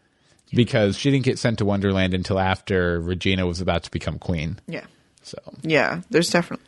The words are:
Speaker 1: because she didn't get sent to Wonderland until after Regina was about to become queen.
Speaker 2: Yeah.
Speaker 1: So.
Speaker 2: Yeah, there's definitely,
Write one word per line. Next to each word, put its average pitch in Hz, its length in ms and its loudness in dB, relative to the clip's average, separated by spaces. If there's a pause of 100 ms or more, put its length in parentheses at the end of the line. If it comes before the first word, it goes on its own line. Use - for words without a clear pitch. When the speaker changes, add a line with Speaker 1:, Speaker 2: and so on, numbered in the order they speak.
(540)
Speaker 1:
because 107 440 2
she 139 140 0
didn't 135 140 2
get 131 140 0
sent 117 200 0
to 107 60 2
Wonderland 95 480 2
until 92 260 0
after 92 600 0
Regina 92 460 0
was 87 160 -2
about 87 220 0
to - 80 -16
become 82 260 -6
queen. 82 400 -4 (100)
Speaker 2:
Yeah. - 180 -12 (380)
Speaker 1:
So. - 140 -16 (240)
Speaker 2:
Yeah, 151 480 0
there's 175 220 2
definitely, 170 360 -2